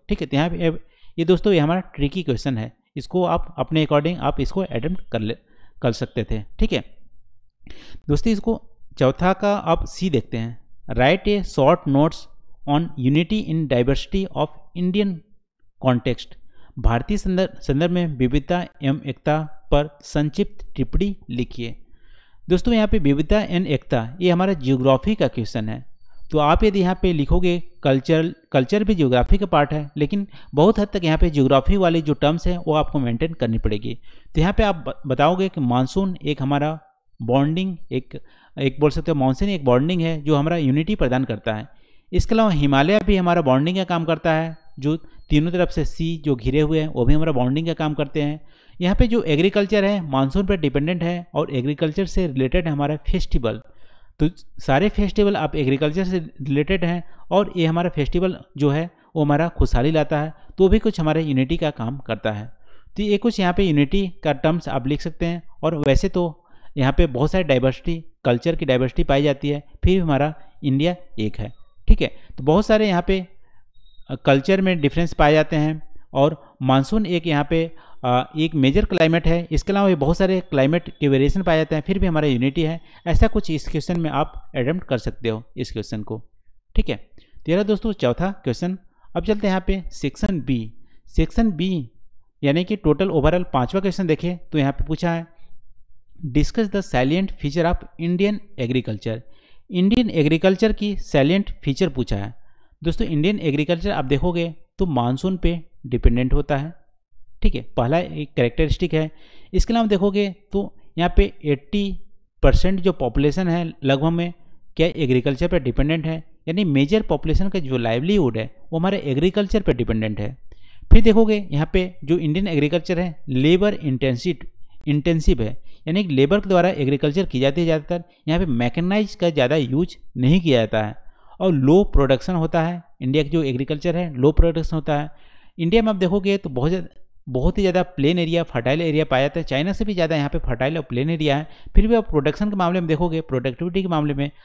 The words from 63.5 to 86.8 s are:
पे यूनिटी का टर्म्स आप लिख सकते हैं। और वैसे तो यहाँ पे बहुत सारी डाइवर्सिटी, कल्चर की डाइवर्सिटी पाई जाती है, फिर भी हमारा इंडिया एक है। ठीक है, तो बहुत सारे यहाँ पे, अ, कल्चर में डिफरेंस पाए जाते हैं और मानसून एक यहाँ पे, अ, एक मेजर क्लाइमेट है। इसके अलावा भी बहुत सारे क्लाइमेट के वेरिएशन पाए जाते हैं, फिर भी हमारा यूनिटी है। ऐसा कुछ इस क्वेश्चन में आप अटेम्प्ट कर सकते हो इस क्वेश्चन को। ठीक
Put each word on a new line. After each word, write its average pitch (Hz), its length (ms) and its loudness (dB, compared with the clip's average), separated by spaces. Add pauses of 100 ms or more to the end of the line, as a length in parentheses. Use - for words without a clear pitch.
पे 202 60 4
यूनिटी 170 440 2 (160)
का 151 100 0
टर्म्स - 360 -2
आप 127 180 -4
लिख 143 140 -2
सकते 170 240 -6
हैं। 170 180 -4 (200)
और 160 140 0
वैसे 143 320 2
तो 175 380 -4 (300)
यहाँ 131 200 2
पे 135 100 6
बहुत 131 240 0
सारी 185 120 0
डाइवर्सिटी, 139 600 0 (220)
कल्चर 135 300 0
की 160 100 -4
डाइवर्सिटी 127 380 2
पाई 139 200 2
जाती 143 260 0
है, 143 140 -4 (200)
फिर 180 100 6
भी 190 60 4
हमारा 151 340 2 (300)
इंडिया 147 320 2 (240)
एक 107 200 -2
है। 107 120 -6 (360)
ठीक - 140 8
है, 135 100 -2 (260)
तो 131 60 -8
बहुत 160 220 4
सारे 214 220 2
यहाँ 175 200 0
पे, 190 120 2 (880)
अ, 135 60 -6
कल्चर 143 460 2
में 185 200 0
डिफरेंस 160 320 0
पाए 151 200 4
जाते 156 220 2
हैं 156 260 -2 (320)
और 151 480 0
मानसून 135 440 2
एक 175 220 -2
यहाँ 151 220 0
पे, 165 140 2 (420)
अ, 123 320 0
एक 160 180 -2
मेजर 147 300 4
क्लाइमेट 165 420 2
है। 170 240 0
इसके 156 200 -2
अलावा 202 160 2
भी 185 80 4
बहुत 147 220 0
सारे 185 220 2
क्लाइमेट 147 500 0 (100)
के 147 80 2
वेरिएशन 139 340 4
पाए 170 160 2
जाते 156 180 0
हैं, 151 60 -2
फिर 190 180 -2
भी 190 80 2
हमारा 151 200 2
यूनिटी 135 360 0
है। 160 160 -2 (280)
ऐसा 170 200 6
कुछ 214 240 0
इस 151 160 -4
क्वेश्चन 170 320 -2
में 160 100 -2
आप - 460 -4
अटेम्प्ट 147 320 -2
कर 127 100 -2
सकते - 320 -4
हो 110 140 -6 (140)
इस 127 140 -6
क्वेश्चन 107 320 -8
को। 110 180 -10 (540)
ठीक - 140 2